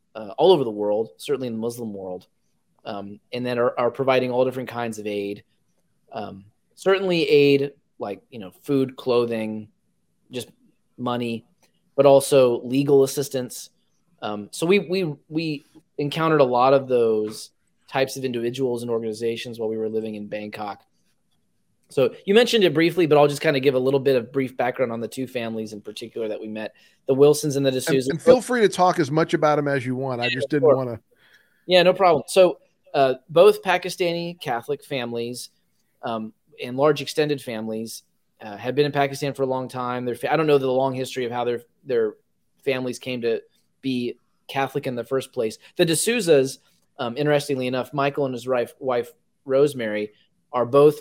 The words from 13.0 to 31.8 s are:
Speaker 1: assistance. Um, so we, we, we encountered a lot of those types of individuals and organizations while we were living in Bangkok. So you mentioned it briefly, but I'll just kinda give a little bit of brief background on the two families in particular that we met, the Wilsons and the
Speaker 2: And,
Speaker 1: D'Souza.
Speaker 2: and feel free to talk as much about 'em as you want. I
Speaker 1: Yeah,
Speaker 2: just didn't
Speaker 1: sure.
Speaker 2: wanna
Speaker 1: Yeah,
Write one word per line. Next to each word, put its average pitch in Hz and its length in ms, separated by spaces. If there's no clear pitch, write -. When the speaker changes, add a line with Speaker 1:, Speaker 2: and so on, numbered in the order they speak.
Speaker 1:
assistance. 135 680
Um, 104 300
so - 120
we, 190 140
we, 175 340
we 156 360
encountered 151 420
a 139 40
lot 123 280
of 131 140
those 110 640
types 135 280
of 131 80
individuals 120 580
and 120 80
organizations 117 680
while 113 100
we 110 80
were 110 120
living 110 260
in 104 140
Bangkok. 104 520
So - 260
you 196 100
mentioned 233 280
it 170 100
briefly, 165 340
but 147 120
I'll 147 80
just 143 140
kinda 151 180
give 131 160
a 127 60
little 135 180
bit 135 160
of 117 160
brief 131 260
background 123 360
on 117 80
the 113 80
two 131 180
families 113 460
in 104 80
particular 110 480
that 104 120
we 110 60
met, 107 260
the 135 80
Wilsons 143 420
and 139 100
the 135 40
Speaker 2:
And, 131 100
Speaker 1:
D'Souza. 135 320
Speaker 2:
and 135 100
feel 220 180
free 247 200
to 202 80
talk 180 320
as 131 100
much 165 240
about 151 240
'em 147 80
as 139 180
you 127 120
want. 127 240
I 120 60
Speaker 1:
Yeah, 123 80
Speaker 2:
just 135 160
didn't 151 180
Speaker 1:
sure. 135 80
Speaker 2:
wanna 123 240
Speaker 1:
Yeah, 180 160